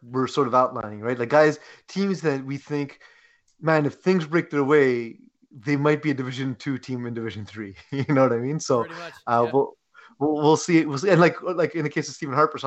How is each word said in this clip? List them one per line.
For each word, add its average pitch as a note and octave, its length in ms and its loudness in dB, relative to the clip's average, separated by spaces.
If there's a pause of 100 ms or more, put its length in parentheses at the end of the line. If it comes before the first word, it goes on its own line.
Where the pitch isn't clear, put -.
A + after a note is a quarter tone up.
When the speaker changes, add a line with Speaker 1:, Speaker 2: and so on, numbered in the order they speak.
Speaker 1:
we're B2 260 -4
sort C#3+ 180 0
of A#2 80 -4
outlining, A#2 460 0
right? A#2+ 180 -4
Like, A#2+ 100 -4
guys, D3+ 300 4 (300)
teams F#3+ 320 -2
that C#3 240 -2
we C3+ 120 -8
think, C#3+ 440 -8 (600)
man, D#3 240 2
if B2+ 100 -2
things F3+ 320 0
break D#3+ 220 -2
their C#3+ 140 0
way, C3 560 2 (320)
they C#3+ 260 -4
might D3 260 2
be D3+ 100 0
a - 20 0
Division B2+ 400 -6
two C3 240 -6
team B2 260 -8
in A#2 100 -8
Division G#2+ 300 -8
three. G2+ 380 -14
<laughs> - 80 -20
You C#3 200 -4
know C3+ 120 6
what B2+ 100 4
I A#2 60 0
mean? C#3+ 220 -4
So, A#2 240 0
Speaker 2:
Pretty E3 100 -12
much, E3 200 -14 (120)
Speaker 1:
uh, A#2+ 180 2
Speaker 2:
yeah. A#2 80 -2
Speaker 1:
we'll, C3 240 0 (440)
we'll, D3+ 140 0
we'll D3+ 220 4
see. D#3+ 280 2
We'll C#3+ 140 -4
see. F#3+ 120 0
And, E3 100 6
like, F3 220 2
like, E3 320 -2
in E3 80 -4
the D3 80 -4
case D#3 180 -6
of - 60 -14
Stephen C#3 200 -10
Harper's C#3+ 320 0